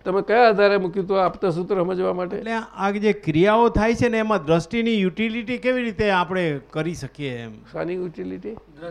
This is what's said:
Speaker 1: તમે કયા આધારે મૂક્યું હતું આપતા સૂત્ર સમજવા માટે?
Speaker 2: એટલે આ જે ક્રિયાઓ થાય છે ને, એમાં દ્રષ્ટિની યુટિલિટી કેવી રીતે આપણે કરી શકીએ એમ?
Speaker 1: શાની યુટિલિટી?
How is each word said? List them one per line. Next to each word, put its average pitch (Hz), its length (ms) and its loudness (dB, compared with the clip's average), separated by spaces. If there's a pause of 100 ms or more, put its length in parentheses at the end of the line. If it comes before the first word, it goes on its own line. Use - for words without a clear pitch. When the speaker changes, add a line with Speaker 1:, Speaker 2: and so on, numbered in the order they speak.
Speaker 1:
તમે 185 160 0
કયા 226 260 4
આધારે 202 300 4
મૂક્યું 185 280 -2
હતું 190 200 2
આપતા 180 240 -2
સૂત્ર 180 340 -2
સમજવા 185 300 -2
માટે? 180 240 -6
Speaker 2:
એટલે 220 140 -8
આ 202 400 -4
જે 208 220 2
ક્રિયાઓ 208 560 4
થાય 220 240 2
છે 240 160 2
ને, 226 80 0
એમાં 214 280 0
દ્રષ્ટિની 214 560 0
યુટિલિટી 220 560 -2
કેવી 254 240 0
રીતે 214 280 -2
આપણે 175 500 0 (120)
કરી 156 220 -4
શકીએ 135 440 -8
એમ? 113 140 -12 (200)
Speaker 1:
શાની 165 220 -6
યુટિલિટી? 185 580 -10 (400)